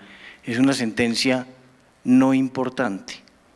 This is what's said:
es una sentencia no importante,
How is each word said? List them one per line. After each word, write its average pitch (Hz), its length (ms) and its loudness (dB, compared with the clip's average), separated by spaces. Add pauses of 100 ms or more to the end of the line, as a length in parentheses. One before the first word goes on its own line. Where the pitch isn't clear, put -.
(440)
es 117 160 -4
una 135 140 2
sentencia 123 760 -2 (560)
no 131 320 4
importante, 127 880 -4 (320)